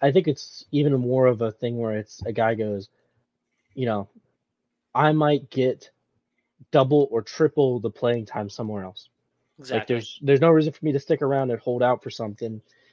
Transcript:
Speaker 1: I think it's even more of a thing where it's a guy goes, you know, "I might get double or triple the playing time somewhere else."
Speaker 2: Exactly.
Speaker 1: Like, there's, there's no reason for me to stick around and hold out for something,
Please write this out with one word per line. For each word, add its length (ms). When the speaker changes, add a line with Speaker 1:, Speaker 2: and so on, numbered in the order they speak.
Speaker 1:
I 80
think 160
it's 460
even 220
more 320
of 160
a 100
thing 260
where 180
it's 300
a 60
guy 240
goes, 320
you 120
know, 220
"I 200
might 380
get 380
double 400
or 100
triple 560
the 120
playing 360
time 240
somewhere 320
else." 260
Speaker 2:
Exactly. 180
Speaker 1:
Like, 80
there's, 360
there's 180
no 100
reason 220
for 120
me 60
to 80
stick 240
around 300
and 80
hold 240
out 180
for 80
something, 500